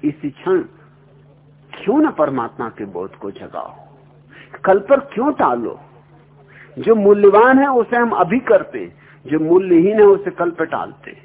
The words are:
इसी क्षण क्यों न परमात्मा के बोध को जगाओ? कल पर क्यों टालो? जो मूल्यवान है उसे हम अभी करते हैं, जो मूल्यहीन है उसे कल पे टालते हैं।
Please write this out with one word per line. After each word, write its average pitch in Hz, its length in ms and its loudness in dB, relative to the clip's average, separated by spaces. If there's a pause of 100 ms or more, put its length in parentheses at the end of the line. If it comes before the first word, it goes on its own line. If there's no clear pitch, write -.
इसी 147 260 -6
क्षण 180 300 -4 (1200)
क्यों 233 140 -2
न 302 140 0
परमात्मा 131 580 -6
के 107 160 -14
बोध 92 300 -14
को 98 160 -14
जगाओ? - 440 -16 (880)
कल 190 160 2
पर 269 200 0
क्यों 269 340 -6
टालो? 123 460 -4 (1000)
जो 196 160 2
मूल्यवान 208 640 4
है 285 80 2
उसे 247 300 -2
हम 240 120 0
अभी 180 300 -2
करते 170 400 -2
हैं, 87 160 -14 (300)
जो 147 140 -2
मूल्यहीन 180 600 2
है 208 60 8
उसे 190 260 2
कल 175 200 -4
पे 165 140 -6
टालते 104 460 -10
हैं। - 140 -20